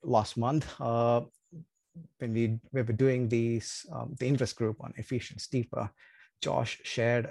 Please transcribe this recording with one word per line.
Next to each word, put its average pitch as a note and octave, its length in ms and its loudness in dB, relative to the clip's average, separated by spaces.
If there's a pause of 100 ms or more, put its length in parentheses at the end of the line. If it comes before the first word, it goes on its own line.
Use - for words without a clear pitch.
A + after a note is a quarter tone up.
last A#2+ 340 2
month, C3+ 280 2 (140)
uh, A#2+ 420 4 (1000)
when A#2 140 -4
we, A2+ 260 2 (120)
we C3+ 100 0
were A#2 120 0
doing B2 340 4
these, A#2 640 0
um, A#2+ 260 -8
the B2+ 100 -2
Invest C3 280 2
group A2 240 -2
on - 160 -12
Ephesians - 520 -8
Deeper, A#2 440 -4 (500)
Josh - 420 -2
shared A#2 480 2